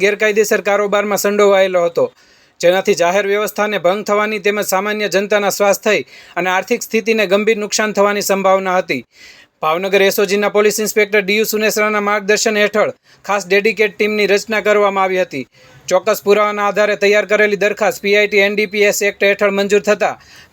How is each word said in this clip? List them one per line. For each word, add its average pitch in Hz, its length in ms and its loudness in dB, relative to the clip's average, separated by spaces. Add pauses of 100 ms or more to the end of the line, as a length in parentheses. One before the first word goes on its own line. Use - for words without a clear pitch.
ગેરકાયદેસર 208 580 0
કારોબારમાં 202 600 0
સંડોવાયેલો 196 600 2
હતો, 165 220 0 (540)
જેનાથી 185 420 2
જાહેર 190 240 2
વ્યવસ્થાને 208 580 -2
ભંગ 196 240 0
થવાની 208 400 -2
તેમજ 208 240 -2
સામાન્ય 208 420 -2
જનતાના 202 440 0
સ્વાસ્થ્ય 202 380 0 (400)
અને 180 200 -2
આર્થિક 190 320 -4
સ્થિતિને 220 380 0
ગંભીર 208 380 0
નુકસાન 214 340 -2
થવાની 202 320 0
સંભાવના 190 500 2
હતી. 170 220 -6 (600)
ભાવનગર 185 400 0
એસ 196 160 2
ઓ 208 60 2
જીના 202 320 -2
પોલીસ 208 240 2
ઇન્સ્પેક્ટર 208 420 0
ડી 202 180 0
યુ 214 120 -2
સુનેસરાના 214 560 0
માર્ગદર્શન 208 540 0
હેઠળ 202 280 0 (340)
ખાસ 196 220 -2
ડેડિકેટ 202 480 0
ટીમની 208 380 0
રચના 208 340 -2
કરવામાં 202 380 2
આવી 185 180 0
હતી. 139 240 -6 (420)
ચોક્કસ 185 360 0
પુરાવાના 208 440 0
આધારે 208 280 0
તૈયાર 202 340 2
કરેલી 208 320 2
દરખાસ્ત 202 400 -2
પી 202 140 0
આઈ 208 120 2
ટી 202 160 2
એન 202 120 0
ડી 208 160 -2
પી 208 120 2
એસ 202 180 0
એક્ટ 202 220 -2
હેઠળ 196 320 0
મંજૂર 202 300 0
થતા 202 260 0 (400)